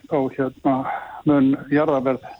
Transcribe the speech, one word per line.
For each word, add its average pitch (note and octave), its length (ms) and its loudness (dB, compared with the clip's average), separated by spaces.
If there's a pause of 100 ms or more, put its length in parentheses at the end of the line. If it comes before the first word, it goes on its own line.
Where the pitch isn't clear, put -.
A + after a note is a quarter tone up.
þá, - 160 -4 (120)
hérna, C3+ 460 -2 (480)
mun C#3 260 4 (160)
jarðaverð, C#3 640 0 (120)